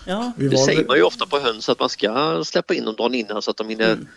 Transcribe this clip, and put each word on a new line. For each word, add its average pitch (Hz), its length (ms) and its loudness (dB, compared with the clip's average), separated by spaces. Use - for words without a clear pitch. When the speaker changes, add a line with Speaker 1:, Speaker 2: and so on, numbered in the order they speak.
Speaker 1:
Ja. 233 300 -6
Speaker 2:
Vi 139 120 0
Speaker 3:
Det 131 80 2
Speaker 2:
var 135 80 4
Speaker 3:
säger 143 140 4
Speaker 2:
väl 156 80 2
Speaker 3:
man 127 100 2
ju 165 60 6
ofta - 240 2
på 143 120 0
höns, 117 300 -2
att 127 120 0
man 127 80 0
ska 147 560 0
släppa - 300 -2
in 127 100 -4
dem 110 140 -4
dagen 117 160 0
innan 107 280 -4
så - 80 -4
att 104 60 -2
de 110 120 -6
hinner 113 240 2
Speaker 1:
Mm. 101 140 -4